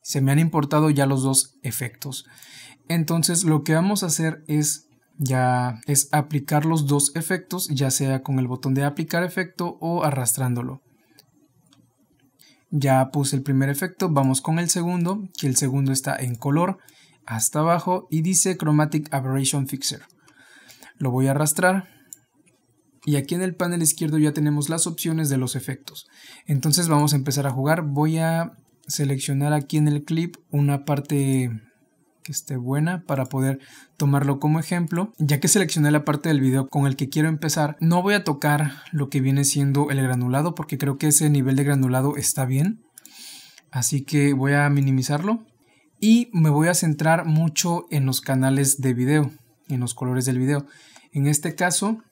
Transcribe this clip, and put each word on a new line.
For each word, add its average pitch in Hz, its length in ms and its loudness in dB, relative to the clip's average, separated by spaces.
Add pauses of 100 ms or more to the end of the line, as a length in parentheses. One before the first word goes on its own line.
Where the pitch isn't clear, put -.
Se - 220 -2
me 135 100 4
han 143 60 4
importado 156 500 2
ya 139 160 4
los 135 180 2
dos 135 400 0
efectos. 123 640 -10 (640)
Entonces 170 560 0
lo 156 200 4
que 156 100 2
vamos 196 280 2
a 190 40 -4
hacer 160 420 -2
es, 151 400 -2 (300)
ya 127 680 0
es 143 240 0
aplicar 147 540 0
los 160 220 0
dos 143 280 0
efectos, 180 540 -6
ya 135 220 0
sea 135 320 -2
con 135 160 -2
el 127 100 0
botón 131 240 -4
de 139 120 2
aplicar 156 400 -2
efecto 180 580 -6
o 170 220 -2
arrastrándolo. 127 760 -2 (1900)
Ya 131 420 2
puse 143 220 -2
el 131 80 -2
primer 135 280 2
efecto, 175 400 -4
vamos 135 320 2
con 160 160 -2
el 175 100 -2
segundo, 180 580 -2 (120)
que 143 80 -4
el 131 100 0
segundo 135 340 0
está 131 260 -2
en 123 180 -6
color 160 420 -2 (480)
hasta 113 360 -4
abajo 175 500 0
y 160 100 -2
dice 185 380 0
Chromatic 151 520 0
Aberration 135 560 -2
Fixer. 131 360 -8 (960)
Lo 135 120 -2
voy 131 180 2
a - 20 2
arrastrar 180 580 0 (1160)
y 147 100 2
aquí 139 180 -2
en 175 60 -2
el 185 140 -2
panel 175 260 -2
izquierdo 156 380 0
ya 151 160 2
tenemos 147 340 0
las 165 180 -2
opciones 160 440 -4
de 135 80 0
los 127 180 -4
efectos. - 520 -12 (360)
Entonces 156 440 0
vamos 147 260 4
a - 20 2
empezar 139 300 -2
a 135 60 -2
jugar. 151 340 0
Voy 151 320 0
a 165 340 -2 (340)
seleccionar 139 680 -2
aquí 147 240 0
en 151 100 4
el 147 160 0
clip 170 320 -2 (140)
una 143 340 2
parte 135 680 0 (720)
que 151 100 -14
esté 135 260 -6
buena 151 480 -2
para 135 180 -2
poder 135 340 -2 (380)
tomarlo 139 420 2
como 156 220 0
ejemplo. 175 560 -4
Ya 147 240 0
que 170 80 0
seleccioné 151 420 2
la 151 140 2
parte 147 240 -2
del 143 140 2
video 131 260 2
con 139 180 0
el 135 80 0
que 135 140 -4
quiero 156 220 0
empezar, 151 500 -2
no 170 220 2
voy 196 100 2
a 202 100 2
tocar 147 600 0 (100)
lo 143 160 -2
que 139 140 0
viene 135 220 2
siendo 143 460 2
el 135 120 0
granulado 127 520 0
porque 147 220 -8
creo 135 220 -2
que 160 80 0
ese 151 240 4
nivel 135 260 2
de 139 80 2
granulado 135 540 0
está 139 260 -4
bien. 143 400 -2 (840)
Así 131 320 -2
que 143 320 2
voy 135 180 0
a 143 160 4
minimizarlo 143 800 0 (540)
y 233 340 6
me 160 160 6
voy 151 180 4
a 180 60 2
centrar 160 500 2
mucho 165 680 0
en 143 140 0
los 131 160 0
canales 135 600 2
de 131 100 2
video, 131 400 2 (360)
en 127 120 -2
los 123 140 -4
colores 127 320 -2
del 127 120 0
video. 143 280 0 (460)
En 143 160 0
este 151 260 -2
caso 202 580 -2